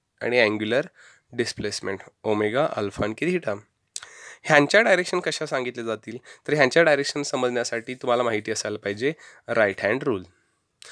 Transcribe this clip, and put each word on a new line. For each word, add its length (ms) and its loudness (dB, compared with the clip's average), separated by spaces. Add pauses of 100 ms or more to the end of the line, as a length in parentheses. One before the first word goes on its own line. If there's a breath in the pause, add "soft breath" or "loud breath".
(220)
आणि 180 0
अँग्युलर 480 2 (460 soft breath)
डिस्प्लेसमेंट, 640 -6 (240)
ओमेगा, 440 0
अल्फा 380 -4
आणखी 220 -4
theta. 280 -2 (880 loud breath)
ह्यांच्या 380 6
डायरेक्शन 380 2
कशा 260 -4
सांगितल्या 400 -6
जातील, 320 -8 (300 loud breath)
तर 60 0
ह्यांच्या 300 6
डायरेक्शन 400 2
समजण्यासाठी 720 -2
तुम्हाला 300 0
माहिती 280 -2
असायला 260 -4
पाहिजे 340 -4 (360 loud breath)
राईट 340 2
हँड 220 0
रूल. 200 -2 (680 loud breath)